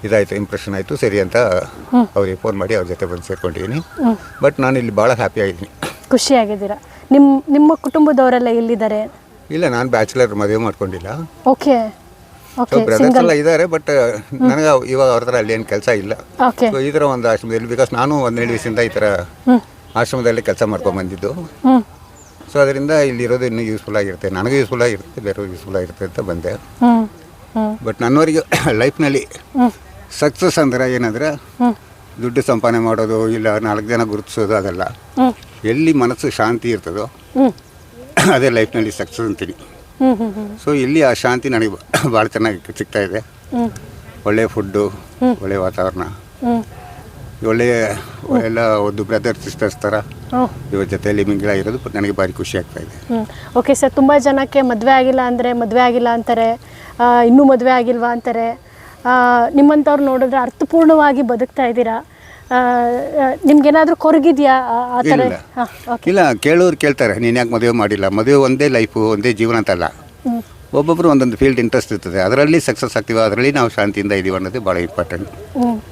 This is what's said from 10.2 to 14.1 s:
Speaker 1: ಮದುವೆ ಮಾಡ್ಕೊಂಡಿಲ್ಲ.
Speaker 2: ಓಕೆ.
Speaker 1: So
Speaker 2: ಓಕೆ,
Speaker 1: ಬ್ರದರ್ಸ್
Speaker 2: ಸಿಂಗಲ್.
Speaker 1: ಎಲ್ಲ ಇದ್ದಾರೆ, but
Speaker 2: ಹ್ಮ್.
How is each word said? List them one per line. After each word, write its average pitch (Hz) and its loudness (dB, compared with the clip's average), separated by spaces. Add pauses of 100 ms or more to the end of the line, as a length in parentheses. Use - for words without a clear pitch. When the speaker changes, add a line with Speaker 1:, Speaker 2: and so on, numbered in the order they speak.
Speaker 1:
ಮದುವೆ 104 0
ಮಾಡ್ಕೊಂಡಿಲ್ಲ. 101 -6 (160)
Speaker 2:
ಓಕೆ. 269 2
Speaker 1:
So - -6
Speaker 2:
ಓಕೆ, - -2
Speaker 1:
ಬ್ರದರ್ಸ್ 220 2
Speaker 2:
ಸಿಂಗಲ್. 262 4
Speaker 1:
ಎಲ್ಲ 202 4
ಇದ್ದಾರೆ, 156 2
but 160 -2
Speaker 2:
ಹ್ಮ್. 131 0